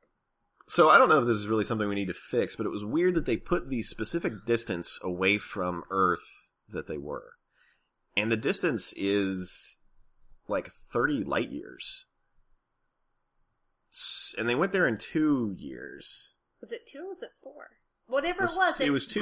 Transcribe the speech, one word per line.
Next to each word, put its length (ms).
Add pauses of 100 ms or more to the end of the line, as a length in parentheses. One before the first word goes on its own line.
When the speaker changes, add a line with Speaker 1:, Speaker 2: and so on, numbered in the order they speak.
(680)
Speaker 1:
so 220
I 80
don't 120
know 100
if 60
this 120
is 100
really 160
something 240
we 80
need 140
to 40
fix, 440
but 80
it 40
was 140
weird 320
that 100
they 120
put 320
the 140
specific 640
distance 560
away 360
from 520
Earth 600 (200)
that 180
they 100
were. 340 (840)
And 140
the 60
distance 600
is, 800 (720)
like, 220 (220)
thirty 320
light 280
years. 540 (1900)
S-, 460
and 120
they 60
went 180
there 140
in 100
two 600
years. 800 (260)
Speaker 2:
Was 100
it 140
two 140
or 100
was 140
it 80 (100)
four? 280 (380)
Whatever 360
Speaker 1:
It 120
was, 20
Speaker 2:
it 20
was, 220
Speaker 1:
it 60
Speaker 2:
it 40
Speaker 1:
was 160
two 140